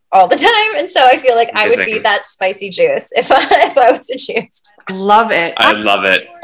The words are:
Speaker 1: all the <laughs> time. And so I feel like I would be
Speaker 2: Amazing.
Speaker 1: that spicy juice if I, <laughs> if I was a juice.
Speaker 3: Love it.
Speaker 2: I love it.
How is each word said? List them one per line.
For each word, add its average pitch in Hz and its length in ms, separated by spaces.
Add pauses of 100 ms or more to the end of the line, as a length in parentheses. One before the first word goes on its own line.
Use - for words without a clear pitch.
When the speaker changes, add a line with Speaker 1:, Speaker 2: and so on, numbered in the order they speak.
(120)
Speaker 1:
all 185 160
the - 80
<laughs> 440 360
time. 415 80
And 349 100
so 285 160
I 254 120
feel 247 180
like 233 180
I 214 140
would 233 100
be 196 60
Speaker 2:
Amazing. 214 200
Speaker 1:
that 208 220
spicy 190 440
juice 156 460
if - 160
I, 269 100
<laughs> - 100 (160)
if - 100
I 247 140
was - 180
a 254 60
juice. - 480 (260)
Speaker 3:
Love 208 420
it. 170 260
Speaker 2:
I 117 160
love 101 320
it. 95 220 (160)